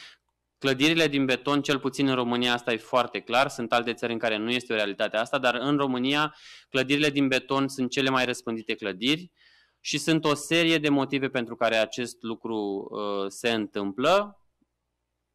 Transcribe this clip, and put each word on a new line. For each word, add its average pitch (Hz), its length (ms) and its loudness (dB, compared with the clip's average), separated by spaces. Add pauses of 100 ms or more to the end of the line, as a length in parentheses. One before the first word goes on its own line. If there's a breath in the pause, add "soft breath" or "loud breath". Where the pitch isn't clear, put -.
(580 loud breath)
clădirile 151 500 2
din 139 180 0
beton, 131 360 0
cel 139 180 0
puțin 139 280 -2
în 135 80 2
România, 120 380 0
asta 120 200 -2
e 113 40 0
foarte 120 420 0
clar, 123 300 2
sunt 117 240 -4
alte 117 200 0
țări 117 200 -4
în 117 60 -4
care 113 180 0
nu 110 120 -4
este 123 240 -2
o - 20 0
realitate 104 420 -2
asta, 117 200 0
dar 123 180 0
în 139 220 0
România 139 580 0 (340 loud breath)
clădirile 143 400 2
din 139 180 2
beton 135 400 0
sunt 127 240 -4
cele 135 180 0
mai 127 160 2
răspândite 117 500 -4
clădiri 113 560 -2 (480 soft breath)
și - 180 -6
sunt 156 280 2
o 147 80 4
serie 165 440 2
de 151 120 0
motive 135 400 0
pentru 117 260 -4
care 113 200 2
acest 113 460 -2
lucru, 107 680 -4
uh, 101 360 -4
se 110 220 -4
întâmplă, 117 960 0 (920)